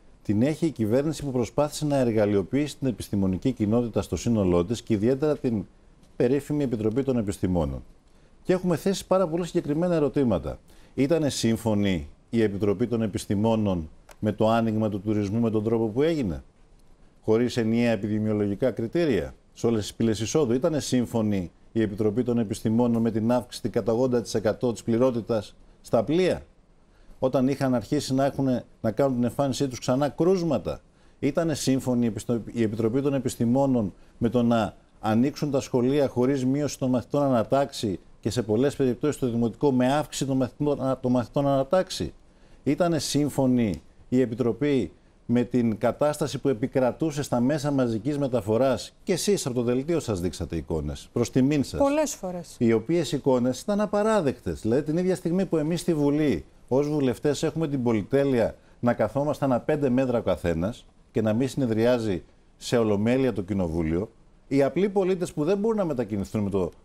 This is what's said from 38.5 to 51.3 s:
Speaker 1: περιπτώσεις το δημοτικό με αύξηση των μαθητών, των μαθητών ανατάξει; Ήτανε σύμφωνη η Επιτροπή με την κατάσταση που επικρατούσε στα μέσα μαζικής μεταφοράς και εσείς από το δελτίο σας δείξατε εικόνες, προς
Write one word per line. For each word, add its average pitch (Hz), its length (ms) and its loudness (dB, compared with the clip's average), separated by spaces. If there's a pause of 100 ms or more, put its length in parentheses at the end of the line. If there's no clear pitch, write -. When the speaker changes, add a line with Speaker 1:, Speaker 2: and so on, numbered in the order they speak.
Speaker 1:
περιπτώσεις 135 440 0
το 127 100 0
δημοτικό 117 420 0
με 127 220 2
αύξηση 147 320 -4
των 135 100 -2
μαθητών, 131 640 -2
των 127 100 -2
μαθητών 127 360 0
ανατάξει; 139 680 0 (520)
Ήτανε 165 340 2
σύμφωνη 127 840 0 (260)
η 123 120 2
Επιτροπή 120 720 0 (340)
με 120 180 2
την 117 340 0
κατάσταση 147 600 -2
που 139 100 -2
επικρατούσε 135 720 0
στα 127 180 0
μέσα 143 300 0
μαζικής 131 480 -2
μεταφοράς 120 840 0
και - 100 -2
εσείς 185 340 0
από 127 80 -4
το 123 80 0
δελτίο 135 380 0
σας 104 200 -2
δείξατε 85 360 -4
εικόνες, 76 560 -6
προς 120 180 -2